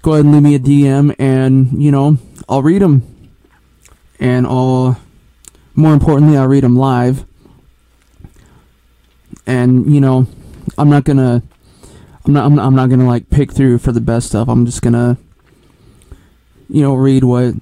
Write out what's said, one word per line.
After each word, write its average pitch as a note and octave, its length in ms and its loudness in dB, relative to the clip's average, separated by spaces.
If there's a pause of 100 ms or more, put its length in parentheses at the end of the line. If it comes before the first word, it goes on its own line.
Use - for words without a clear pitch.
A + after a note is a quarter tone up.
Go D#3 120 0
ahead D3+ 100 2
and D3 80 4
leave D3 100 4
me D3 120 4
a C#3 40 -2
D C#3+ 280 2
M, C#3 320 0
and, C3 640 0
you D3 80 2
know, C#3+ 260 0 (320)
I'll C3+ 140 -2
read F3+ 200 0
'em. C#3+ 200 2 (1160)
And B2 280 -2
I'll, B2+ 520 -2 (760)
more D#3 180 2
importantly, D3+ 440 2
I'll C3 120 0
read C3+ 160 0
'em B2 120 2
live. C3 480 -2 (2250)
And, B2+ 460 0
you C#3+ 80 2
know, C3 260 0 (520)
I'm D3 100 2
not C#3+ 160 2
gonna, B2+ 380 0 (840)
I'm - 80 0
not, C3+ 140 0
I'm, D3 120 4
I'm C3 160 0
not C3 140 0
gonna, B2+ 180 2
like, A#2+ 220 -2
pick C#3+ 240 -2
through C3 260 0
for B2+ 140 -4
the A#2 80 -2
best A#2 280 -4
stuff. A2+ 200 -4
I'm A#2+ 160 0
just A#2+ 160 -8
gonna, A#2+ 380 -2 (1500)
you D#3 120 0
know, C#3 120 0
read C3+ 280 0
what B2 400 0